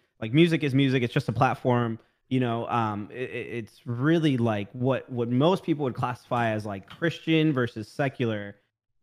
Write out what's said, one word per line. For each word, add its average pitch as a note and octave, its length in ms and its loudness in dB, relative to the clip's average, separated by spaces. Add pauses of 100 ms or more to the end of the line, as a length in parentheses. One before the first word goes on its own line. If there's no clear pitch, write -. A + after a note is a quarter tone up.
(200)
Like, A2 140 -6
music D#3+ 300 6
is C3 100 0
music. C3+ 300 4
It's - 100 -2
just C#3+ 140 -2
a A#2 40 0
platform." A#2+ 680 2 (300)
You C3 120 0
know, A#2 280 -2
um, G#2+ 440 -2
it, A#2+ 180 -10
it, A2 240 -10
it's - 320 -12
really, C#3+ 500 2
like, A2 360 0
what, B2+ 380 -2
what A#2+ 200 -4
most D#3 320 2
people D3 220 -2
would B2 100 -4
classify A#2+ 560 -4
as, G#2+ 160 -4
like, G2 240 -10
Christian D#3+ 640 0
versus A#2 360 -2
secular. A2+ 680 -4 (460)